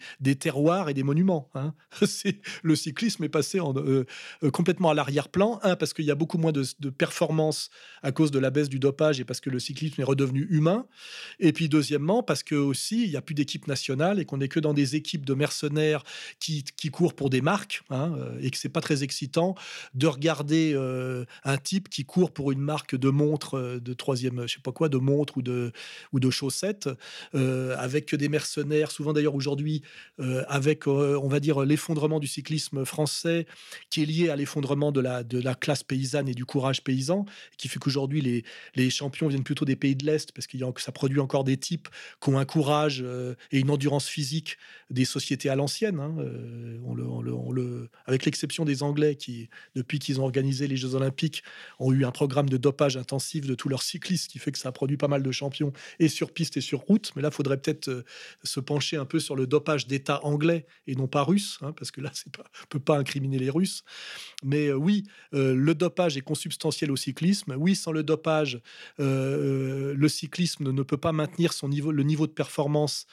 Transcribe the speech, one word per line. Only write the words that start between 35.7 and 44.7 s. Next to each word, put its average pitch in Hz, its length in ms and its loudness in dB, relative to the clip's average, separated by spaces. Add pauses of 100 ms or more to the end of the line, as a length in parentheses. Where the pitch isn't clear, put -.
paysanne 135 460 -2
et 127 40 -2
du 123 120 -6
courage 135 380 0
paysan, 139 420 0 (320)
qui - 100 -10
fait 127 120 -6
qu'aujourd'hui 139 420 0
les, 120 220 0 (320)
les 127 140 4
champions 143 380 -2
viennent 139 160 0
plutôt 143 220 -2
des 135 100 2
pays 139 200 2
de 135 100 -4
l'Est 151 260 0
parce - 160 -12
qu'il 131 120 -8
y 131 40 -4
a, 127 80 -4
que - 100 -8
ça - 100 -10
produit 139 280 0
encore 139 240 2
des 131 140 2
types - 320 -6 (320)
qui - 80 0
ont 135 100 6
un 139 60 2
courage, 147 580 2
euh, 123 320 -6 (160)
et 139 80 4
une 135 100 4
endurance 143 380 2
physique 151 500 -4 (320)